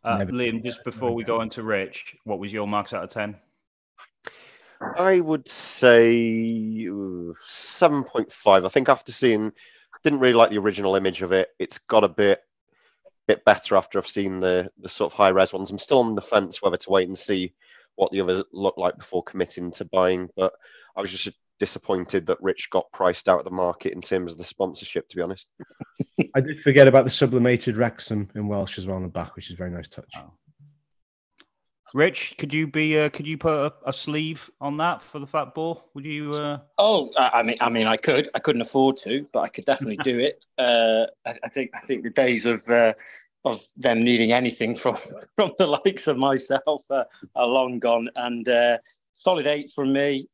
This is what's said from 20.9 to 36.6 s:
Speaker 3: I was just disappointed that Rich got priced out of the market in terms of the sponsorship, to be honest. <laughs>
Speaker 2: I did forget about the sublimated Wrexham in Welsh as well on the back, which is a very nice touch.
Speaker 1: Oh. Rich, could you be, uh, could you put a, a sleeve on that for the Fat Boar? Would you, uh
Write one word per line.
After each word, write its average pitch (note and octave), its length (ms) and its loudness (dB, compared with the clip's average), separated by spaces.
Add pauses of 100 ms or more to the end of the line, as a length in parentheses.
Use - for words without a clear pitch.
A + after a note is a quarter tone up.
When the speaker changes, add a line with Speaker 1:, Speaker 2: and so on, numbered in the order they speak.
Speaker 3:
I F#2+ 40 -8
was G2+ 100 -6
just F#2+ 240 -8 (260)
disappointed F#2 640 -4
that F2 160 -2
Rich F#2 280 -4
got - 220 -2
priced F#2 360 -2
out F#2 100 4
of C2 60 -6
the F#2 80 -10
market F2+ 400 -4
in F2+ 100 -12
terms F2+ 300 -4
of D#2+ 60 -18
the F2 60 -16
sponsorship, - 640 -8
to - 80 -14
be F2 60 -4
honest. F#2 260 -10 (420)
<laughs> - 440 -6
Speaker 2:
I C3+ 60 2
did C#3+ 200 -4
forget C#3 280 10
about C3 160 8
the B2 60 -2
sublimated A#2+ 640 2
Wrexham A2 580 -4
in G#2 140 -6
Welsh G2 300 -4
as F#2 80 -10
well F#2+ 100 -6
on F#2 80 -6
the F2+ 40 -8
back, E2+ 280 -10
which - 100 -18
is F#2 80 -16
a - 20 -20
very F2+ 140 -10
nice F2 180 -12
touch. - 300 -20
Speaker 1:
Oh. - 140 -20 (1600)
Rich, D#3 440 0
could D3 140 -8
you D#3 140 -2
be, D#3 320 0
uh, D3+ 120 2
could C#3+ 160 -12
you D#3 120 -8
put D#3+ 140 -2
a, D3 200 -2 (140)
a C3+ 60 -6
sleeve D#3 580 -8 (100)
on C#3+ 180 -8
that D#3+ 220 -2
for - 200 -16
the C#3 80 -14
Fat C#3 260 -6
Boar? D#3+ 260 -6 (140)
Would C#3 100 -16
you, D3 280 -8
uh D3 260 -6 (180)